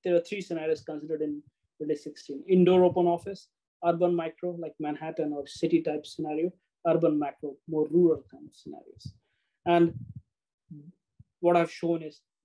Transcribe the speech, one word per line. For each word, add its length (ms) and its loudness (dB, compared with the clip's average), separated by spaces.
There 120 2
are 60 4
three 200 -8
scenarios 400 -4
considered 400 -8
in 220 -6
twenty 180 -4
sixteen. 540 -14
Indoor 360 6
open 200 2
office, 440 -2
urban 300 2
micro, 420 -6
like 220 -10
Manhattan 520 -6
or 140 -6
city 380 0
type 240 -6
scenario, 440 -6
urban 320 2
macro, 340 -8
more 220 -2
rural 400 4
kind 160 -20
of 80 -20
scenarios. 580 -18
And 260 4
what 160 4
I've 160 2
shown 300 -2
is 200 -14